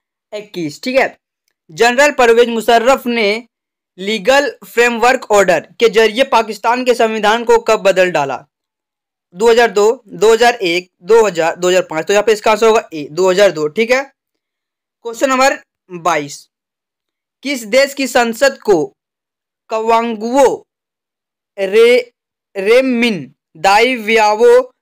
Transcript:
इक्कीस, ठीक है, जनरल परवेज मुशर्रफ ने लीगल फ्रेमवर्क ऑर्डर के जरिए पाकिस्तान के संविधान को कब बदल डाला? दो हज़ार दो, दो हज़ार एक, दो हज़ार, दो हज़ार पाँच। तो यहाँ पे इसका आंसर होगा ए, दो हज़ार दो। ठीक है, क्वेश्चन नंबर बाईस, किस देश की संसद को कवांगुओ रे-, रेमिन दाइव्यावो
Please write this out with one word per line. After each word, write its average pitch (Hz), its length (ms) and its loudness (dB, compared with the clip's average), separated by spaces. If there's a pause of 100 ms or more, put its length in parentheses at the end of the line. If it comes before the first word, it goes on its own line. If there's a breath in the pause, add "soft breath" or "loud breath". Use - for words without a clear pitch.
(320)
इक्कीस, 180 500 -12
ठीक 254 140 -4
है, 233 200 -2 (540)
जनरल 240 420 0
परवेज 240 380 2
मुशर्रफ 233 580 0
ने 233 380 -2 (520)
लीगल 220 520 -2 (140)
फ्रेमवर्क 240 680 -2
ऑर्डर 185 340 2 (140)
के 233 100 4
जरिए 220 360 0
पाकिस्तान 233 580 -2
के 247 100 0
संविधान 220 500 -2
को 233 160 2
कब 220 220 -2
बदल 185 300 2
डाला? 139 320 -4 (920)
दो 214 160 0
हज़ार 226 200 2
दो, 208 360 0
दो 190 260 0
हज़ार 233 220 2
एक, 180 360 -6 (120)
दो 220 220 4
हज़ार, 170 320 -2
दो 180 120 -2
हज़ार 180 160 2
पाँच। 160 220 -6
तो 202 60 0
यहाँ 208 120 2
पे 226 80 2
इसका 208 180 -2
आंसर 220 160 2
होगा 220 260 2
ए, 147 180 -10
दो 180 200 0
हज़ार 185 220 2
दो। 151 160 -6
ठीक 220 220 -4
है, 262 120 0 (1000)
क्वेश्चन 233 260 -4
नंबर 269 280 0 (340)
बाईस, 160 440 -6 (1080)
किस 262 220 -8
देश 269 280 0
की 269 140 -6
संसद 240 520 -2
को 170 240 0 (840)
कवांगुओ 233 760 0 (1120)
रे-, 226 460 2 (520)
रेमिन 233 640 0 (400)
दाइव्यावो 220 960 2 (300)